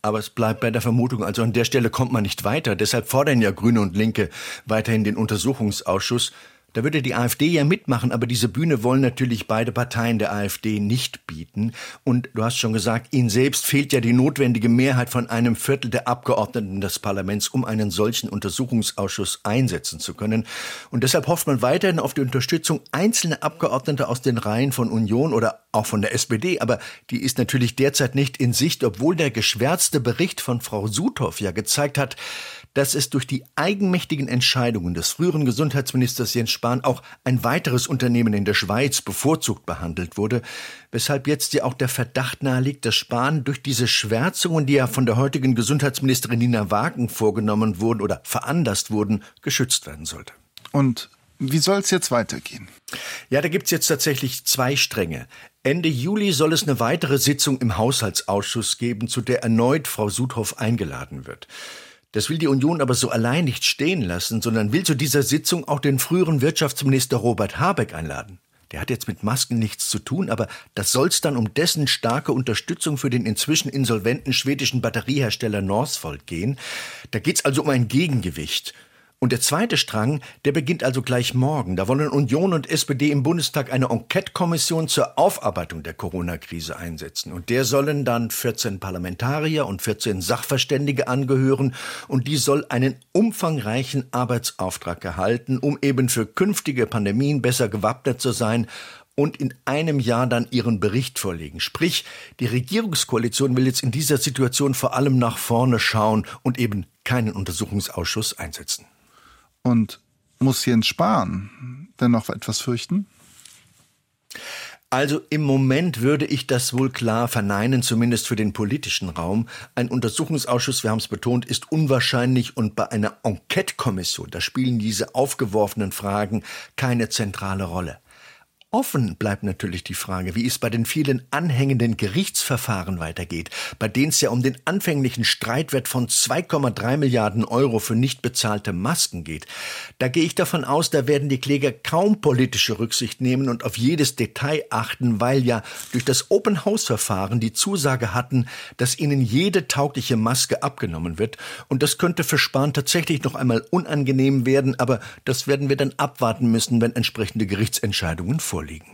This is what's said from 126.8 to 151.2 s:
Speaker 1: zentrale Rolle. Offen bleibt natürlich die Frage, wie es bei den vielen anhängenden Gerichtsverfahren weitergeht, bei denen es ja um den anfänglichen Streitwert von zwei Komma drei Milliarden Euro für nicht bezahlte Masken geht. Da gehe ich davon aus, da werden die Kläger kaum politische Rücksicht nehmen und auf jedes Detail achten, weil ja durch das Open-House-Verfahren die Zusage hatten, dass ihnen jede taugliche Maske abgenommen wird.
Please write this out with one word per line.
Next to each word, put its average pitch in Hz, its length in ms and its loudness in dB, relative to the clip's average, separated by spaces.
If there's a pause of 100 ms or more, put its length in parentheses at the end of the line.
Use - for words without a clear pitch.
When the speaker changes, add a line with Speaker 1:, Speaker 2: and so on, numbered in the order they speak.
Speaker 1:
zentrale 98 540 -4
Rolle. 85 340 -6 (760)
Offen 139 440 0
bleibt 101 280 -2
natürlich 92 420 -4
die - 80 -8
Frage, 92 420 -6
wie 117 100 0
es 123 140 -4
bei 117 100 0
den 113 160 0
vielen 135 360 0 (100)
anhängenden 135 640 2
Gerichtsverfahren 101 1040 -2
weitergeht, 82 500 -6 (300)
bei 110 80 -2
denen 131 220 2
es - 100 2
ja 120 120 2
um 123 100 2
den 131 240 2
anfänglichen 147 580 0
Streitwert 131 640 0
von 120 220 -2
zwei - 320 0
Komma 143 300 0
drei 117 260 0
Milliarden 117 480 2
Euro 120 340 2
für 117 160 -2
nicht 127 260 0
bezahlte 104 520 -2
Masken 95 500 -2
geht. 78 220 -10 (540)
Da 127 100 2
gehe 160 160 2
ich 160 100 -4
davon 175 300 0
aus, 151 240 2
da 135 180 2
werden 143 220 2
die 135 100 2
Kläger 139 320 0
kaum 202 480 2
politische 127 580 2
Rücksicht 113 440 -4
nehmen 131 260 2
und 120 160 -4
auf 120 140 -4
jedes 139 400 2
Detail 143 540 -2
achten, 113 500 0
weil 127 240 4
ja 117 180 2 (300)
durch 127 100 0
das - 260 0
Open-House-Verfahren 120 1080 0
die 110 140 -2
Zusage 135 600 0
hatten, 127 340 0 (280)
dass - 240 0
ihnen 143 220 2
jede 170 480 2
taugliche 135 480 0
Maske 113 460 0
abgenommen 85 540 -4
wird. 110 200 -2 (320)